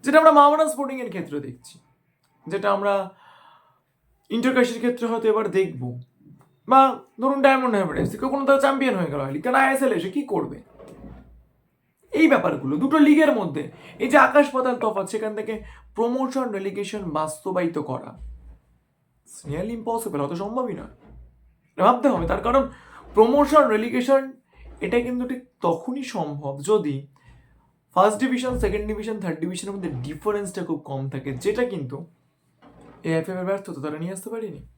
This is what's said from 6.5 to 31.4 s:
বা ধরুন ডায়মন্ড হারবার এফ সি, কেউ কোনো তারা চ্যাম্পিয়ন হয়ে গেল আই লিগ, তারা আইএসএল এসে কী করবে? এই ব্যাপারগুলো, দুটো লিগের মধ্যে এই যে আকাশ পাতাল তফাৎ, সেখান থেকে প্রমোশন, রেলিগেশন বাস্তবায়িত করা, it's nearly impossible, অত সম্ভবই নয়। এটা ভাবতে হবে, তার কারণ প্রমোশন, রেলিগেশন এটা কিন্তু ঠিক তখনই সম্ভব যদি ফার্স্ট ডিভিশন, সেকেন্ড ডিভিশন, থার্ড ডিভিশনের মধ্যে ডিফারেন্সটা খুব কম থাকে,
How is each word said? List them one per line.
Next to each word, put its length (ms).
বা 80
ধরুন 240
ডায়মন্ড 320
হারবার 240
এফ 100
সি, 80
কেউ 140
কোনো 140
তারা 180
চ্যাম্পিয়ন 340
হয়ে 140
গেল 140
আই 80
লিগ, 120
তারা 180
আইএসএল 340
এসে 160
কী 60
করবে? 240
এই 120
ব্যাপারগুলো, 420
দুটো 140
লিগের 320
মধ্যে 240
এই 80
যে 60
আকাশ 260
পাতাল 300
তফাৎ, 300
সেখান 260
থেকে 140
প্রমোশন, 480
রেলিগেশন 460
বাস্তবায়িত 600
করা, 220
it's 140
nearly 300
impossible, 460
অত 80
সম্ভবই 360
নয়। 140
এটা 140
ভাবতে 260
হবে, 180
তার 160
কারণ 160
প্রমোশন, 480
রেলিগেশন 460
এটা 120
কিন্তু 240
ঠিক 100
তখনই 400
সম্ভব 380
যদি 260
ফার্স্ট 280
ডিভিশন, 300
সেকেন্ড 280
ডিভিশন, 320
থার্ড 200
ডিভিশনের 320
মধ্যে 160
ডিফারেন্সটা 640
খুব 100
কম 120
থাকে, 160